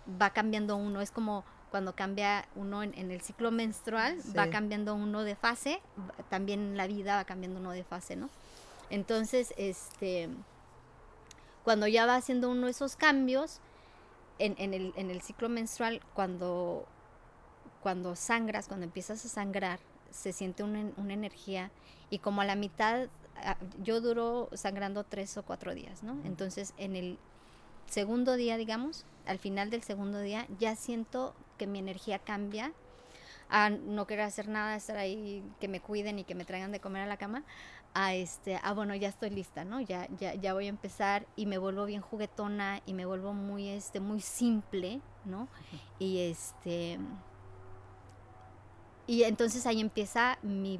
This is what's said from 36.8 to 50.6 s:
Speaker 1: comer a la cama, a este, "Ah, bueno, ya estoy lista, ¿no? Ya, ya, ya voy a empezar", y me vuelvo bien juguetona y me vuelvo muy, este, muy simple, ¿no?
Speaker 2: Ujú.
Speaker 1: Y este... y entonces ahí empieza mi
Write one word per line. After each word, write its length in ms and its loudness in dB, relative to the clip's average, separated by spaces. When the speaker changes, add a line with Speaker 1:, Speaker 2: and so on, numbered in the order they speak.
Speaker 1:
comer 220 -4
a 40 -2
la 120 -2
cama, 240 -4
a 220 4
este, 480 -2
"Ah, 100 2
bueno, 220 0
ya 140 0
estoy 220 -2
lista, 340 -6
¿no? 160 -4
Ya, 260 -2
ya, 160 -2
ya 200 0
voy 120 0
a 20 -2
empezar", 580 0
y 100 -2
me 120 0
vuelvo 260 0
bien 160 -2
juguetona 840 -2
y 80 -4
me 120 -4
vuelvo 280 -2
muy, 340 -4
este, 320 -6
muy 200 0
simple, 800 2
¿no? 180 -6
Speaker 2:
Ujú. 60 -6
Speaker 1:
Y 220 2
este... 800 -2
y 180 8
entonces 420 4
ahí 140 4
empieza 640 2
mi 380 -2